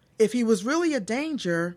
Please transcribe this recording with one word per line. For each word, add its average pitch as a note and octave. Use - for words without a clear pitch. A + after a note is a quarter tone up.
If G#3
he A#3+
was G#3+
really D#4
a B3+
danger, F#3